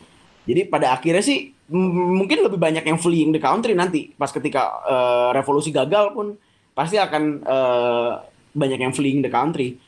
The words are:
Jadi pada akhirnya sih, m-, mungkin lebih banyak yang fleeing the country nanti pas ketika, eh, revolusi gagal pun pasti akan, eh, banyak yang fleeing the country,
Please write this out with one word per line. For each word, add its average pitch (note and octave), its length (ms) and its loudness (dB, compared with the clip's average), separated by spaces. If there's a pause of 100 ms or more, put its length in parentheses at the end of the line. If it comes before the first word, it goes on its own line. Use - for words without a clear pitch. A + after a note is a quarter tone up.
(460)
Jadi F#3 240 0
pada C#3+ 240 2
akhirnya E3 320 0
sih, - 240 -2 (240)
m-, F3+ 480 0
mungkin D#4+ 240 2
lebih G3 160 -2
banyak D#3+ 240 0
yang E3 160 0
fleeing D#3+ 320 2
the D#3 80 0
country G#3 320 0
nanti F3 400 -2
pas C#3 160 -2
ketika, B2 560 -2
eh, B2 480 2
revolusi C#3+ 400 0
gagal G3 400 2
pun G#3 240 -6 (400)
pasti F3+ 240 0
akan, D3+ 400 -2
eh, A#2+ 680 0 (420)
banyak C3+ 320 0
yang C3 80 -2
fleeing C#3 320 0
the G2 80 -4
country, C3 540 -2